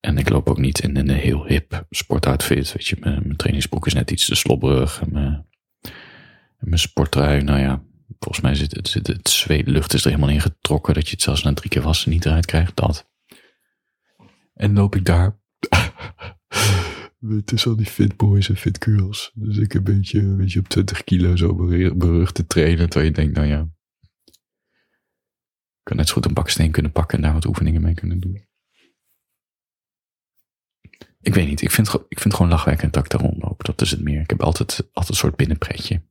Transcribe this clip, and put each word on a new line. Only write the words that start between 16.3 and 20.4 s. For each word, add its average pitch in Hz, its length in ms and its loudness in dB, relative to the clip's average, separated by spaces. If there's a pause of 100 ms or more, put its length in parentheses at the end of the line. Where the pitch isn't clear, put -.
<laughs> 101 960 -2
tussen 117 260 0
al 113 60 2
die 107 100 0
fit - 300 0
boys 101 320 4
en 98 80 0
fit - 280 -4
girls. 104 500 0
Dus 107 220 -4
ik 104 180 0
een 98 100 2
beetje, 101 340 0
een 98 180 2
beetje 95 220 0